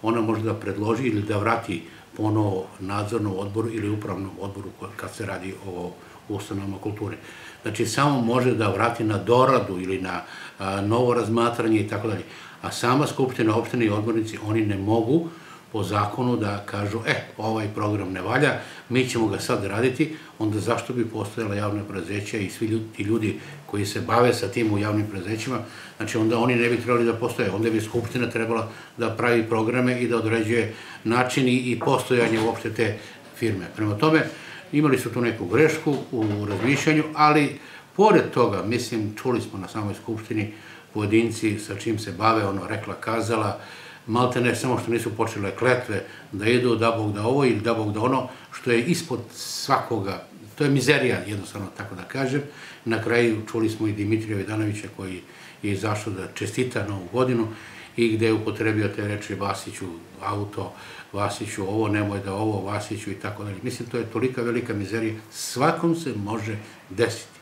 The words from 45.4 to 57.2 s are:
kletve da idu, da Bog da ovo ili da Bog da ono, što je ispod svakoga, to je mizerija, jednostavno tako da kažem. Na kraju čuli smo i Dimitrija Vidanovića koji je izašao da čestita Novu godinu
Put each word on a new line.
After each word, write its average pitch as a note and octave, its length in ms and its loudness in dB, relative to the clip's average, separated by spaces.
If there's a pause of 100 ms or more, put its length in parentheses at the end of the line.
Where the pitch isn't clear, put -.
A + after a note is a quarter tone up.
kletve A#2+ 520 2 (300)
da G#2 140 -2
idu, B2 300 4
da A2+ 140 4
Bog G#2+ 220 0
da G#2 140 -2
ovo C#3 180 4
ili G#2+ 160 4
da A#2 140 2
Bog G#2+ 180 0
da G#2+ 80 -2
ono, B2+ 280 2 (240)
što - 180 -4
je A#2 120 4
ispod E3 380 0 (140)
svakoga, - 880 -2 (340)
to D3+ 60 4
je C3+ 60 4
mizerija, B2+ 560 4
jednostavno G2+ 400 -6 (100)
tako - 180 -10
da F2+ 80 -12
kažem. C3+ 400 -2 (420)
Na A2 180 0
kraju A2+ 480 4
čuli A2 200 0
smo A2 180 -2
i G2+ 40 0
Dimitrija G#2+ 440 0
Vidanovića G#2 600 -2
koji F#2 240 -8 (420)
je G#2 100 -2
izašao G#2 400 -2
da F#2 220 -6
čestita A#2+ 540 -2
Novu F#2 240 -6
godinu A#2+ 360 2 (480)